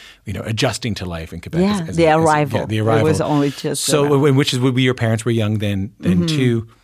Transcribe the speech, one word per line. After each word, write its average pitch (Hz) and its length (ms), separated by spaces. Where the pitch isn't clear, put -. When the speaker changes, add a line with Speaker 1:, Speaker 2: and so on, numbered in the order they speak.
Speaker 1:
you 104 80
know, 87 140
adjusting 110 480
to - 100
life 85 280
in 82 80
Quebec 160 200
Speaker 2:
Yeah, 202 220
Speaker 1:
as, 165 80
as 165 60
Speaker 2:
the 165 80
Speaker 1:
a, 156 60
as 151 40
a, 160 100
Speaker 2:
arrival. 151 360
Speaker 1:
yeah, - 60
the 110 120
Speaker 2:
It 110 40
Speaker 1:
arrival. 110 260
Speaker 2:
was 156 120
only 143 300
just 139 340
Speaker 1:
So, 147 200
Speaker 2:
around. 143 180
Speaker 1:
when, 143 140
which 143 180
is, 127 60
we, 127 220
your 127 120
parents 113 300
were 120 80
young 107 260
then, 101 400
then 180 200
Speaker 2:
Mm-hmm. 170 80
Speaker 1:
too. 117 300